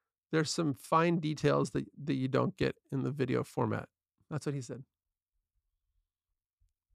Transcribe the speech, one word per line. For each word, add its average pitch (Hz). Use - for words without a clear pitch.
there's 156
some 156
fine 165
details 143
that, 139
that 139
you 131
don't 127
get -
in 135
the 131
video 127
format." 110
That's 156
what 143
he 139
said. 123